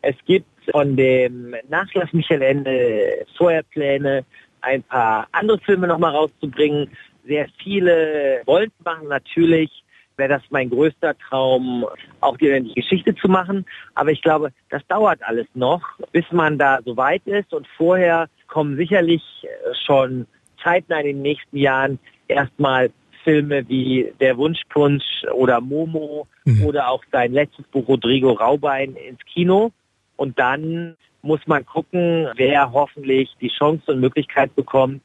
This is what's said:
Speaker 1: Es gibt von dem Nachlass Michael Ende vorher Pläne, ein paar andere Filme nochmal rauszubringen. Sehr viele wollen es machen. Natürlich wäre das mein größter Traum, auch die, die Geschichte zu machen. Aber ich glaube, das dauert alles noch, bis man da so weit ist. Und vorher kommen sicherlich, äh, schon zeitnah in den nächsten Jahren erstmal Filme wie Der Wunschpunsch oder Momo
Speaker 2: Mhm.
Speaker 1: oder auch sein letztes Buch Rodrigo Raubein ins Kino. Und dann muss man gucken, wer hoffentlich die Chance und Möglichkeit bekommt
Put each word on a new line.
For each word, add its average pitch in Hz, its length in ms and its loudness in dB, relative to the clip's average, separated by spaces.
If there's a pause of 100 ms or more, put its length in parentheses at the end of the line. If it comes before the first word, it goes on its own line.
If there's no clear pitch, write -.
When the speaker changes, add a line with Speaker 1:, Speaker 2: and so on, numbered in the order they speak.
Speaker 1:
Es 139 120 -2 (120)
gibt 190 200 2 (240)
von 143 260 0
dem 123 580 0 (140)
Nachlass 175 440 -4
Michael 160 300 0
Ende 131 840 0 (100)
vorher 165 280 2
Pläne, 139 600 -2 (360)
ein 135 220 -2
paar 110 500 0
andere 208 260 0
Filme 185 280 0
nochmal 165 280 0
rauszubringen. 147 760 -2 (360)
Sehr 147 200 -2 (160)
viele 160 840 2
wollen 185 320 4
es - 60 -20
machen. 160 240 -8
Natürlich 160 640 0 (460)
wäre 135 120 -2
das 139 220 0
mein 131 200 -2
größter 147 460 0 (120)
Traum, 127 580 0 (340)
auch 135 160 0
die, 156 120 2 (140)
die 113 120 -10
Geschichte 185 420 -2
zu - 120 0
machen. 185 360 0 (300)
Aber 147 180 0
ich - 100 -4
glaube, 156 300 0 (180)
das 143 180 -8
dauert 202 340 0
alles 113 320 -6
noch, 131 280 0 (300)
bis 165 180 0
man 156 280 2
da 135 260 2
so 120 120 -8
weit 143 300 -2
ist. 202 260 -4
Und 147 140 -8 (100)
vorher 170 520 2 (180)
kommen 147 300 -2
sicherlich, 170 460 2 (200)
äh, - 320 -8 (120)
schon 131 400 2 (360)
zeitnah 170 380 0
in 147 60 -2
den 139 160 -4
nächsten 143 340 -6
Jahren 135 420 0 (300)
erstmal 131 640 0 (340)
Filme 147 440 0
wie 127 520 0
Der 131 160 4
Wunschpunsch 143 680 0 (300)
oder 123 280 2
Momo 151 640 -6 (200)
Speaker 2:
Mhm. 110 200 4
Speaker 1:
oder 143 240 0
auch 127 200 -4
sein 123 220 0
letztes 143 360 -2
Buch 131 200 -4
Rodrigo 131 440 2
Raubein 135 640 0
ins 123 280 -20
Kino. 190 480 2 (440)
Und 135 220 -4
dann 160 560 -2 (280)
muss 151 240 0
man 147 180 0
gucken, 165 720 -2
wer 135 340 2
hoffentlich 135 600 0 (100)
die 123 80 -4
Chance 151 440 -2
und 131 80 0
Möglichkeit 135 540 -2
bekommt 135 500 0